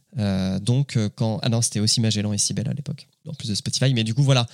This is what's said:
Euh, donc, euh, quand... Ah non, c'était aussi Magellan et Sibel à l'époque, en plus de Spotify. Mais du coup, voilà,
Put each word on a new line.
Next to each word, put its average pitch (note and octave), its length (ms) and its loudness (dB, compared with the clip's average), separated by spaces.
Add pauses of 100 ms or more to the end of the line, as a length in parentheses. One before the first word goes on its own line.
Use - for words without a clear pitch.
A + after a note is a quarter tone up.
(180)
Euh, F#2+ 420 0
donc, B2 380 0
euh, G#2 120 2
quand... A2 320 -2
Ah A2+ 80 -2
non, A2+ 140 2
c'était - 160 -2
aussi G#2+ 200 2
Magellan G#2 320 0
et G2+ 60 -2
Sibel G2+ 300 -2
à - 60 -2
l'époque, - 360 -10 (180)
en - 60 -8
plus - 160 -8
de G2+ 60 -2
Spotify. - 380 0
Mais A2+ 100 2
du A2 100 0
coup, C#3+ 100 2
voilà, C3 300 4